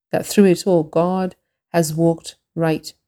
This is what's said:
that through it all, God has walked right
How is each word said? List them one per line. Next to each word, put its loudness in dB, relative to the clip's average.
that -4
through 4
it 2
all, 2
God -2
has -2
walked -2
right -4